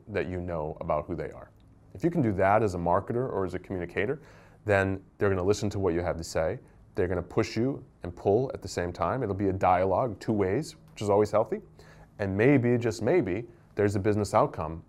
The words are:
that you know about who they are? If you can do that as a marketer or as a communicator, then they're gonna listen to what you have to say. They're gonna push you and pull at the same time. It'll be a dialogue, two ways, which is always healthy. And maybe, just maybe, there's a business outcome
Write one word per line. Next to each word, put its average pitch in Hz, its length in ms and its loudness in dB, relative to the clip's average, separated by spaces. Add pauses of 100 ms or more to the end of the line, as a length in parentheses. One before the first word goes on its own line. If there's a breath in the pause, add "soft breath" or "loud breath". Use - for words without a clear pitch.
that 95 200 -4
you 92 120 -6
know 85 420 -6
about 80 240 -2
who 90 100 -8
they 76 160 -8
are? - 180 -18 (440)
If - 100 -16
you 165 80 2
can 170 100 0
do 110 120 2
that 98 280 4
as 98 140 0
a - 20 -4
marketer 98 540 -2
or 95 140 -2
as 90 80 -6
a 90 60 -6
communicator, 95 600 -4 (460 soft breath)
then 98 340 2 (180)
they're 101 120 2
gonna 92 140 0
listen 104 280 0
to 101 80 -6
what 92 140 0
you 85 80 0
have 82 160 -2
to 80 60 -8
say. 85 360 -4 (360 soft breath)
They're 90 120 0
gonna 90 140 -2
push - 340 -2
you 131 280 -2 (200)
and 87 120 -10
pull 110 380 2
at - 80 -10
the 98 60 -12
same 90 240 -4
time. 90 320 -2
It'll 98 120 -2
be 98 140 0
a 90 40 0
dialogue, 92 640 2
two - 140 -2
ways, 104 420 0 (160)
which - 100 -10
is 104 80 -2
always 104 220 4
healthy. 120 300 0 (580 soft breath)
And 98 160 -2
maybe, 120 420 6
just 113 240 -2
maybe, 113 440 0 (300 soft breath)
there's 101 200 2
a 107 40 0
business 104 340 0
outcome 92 560 0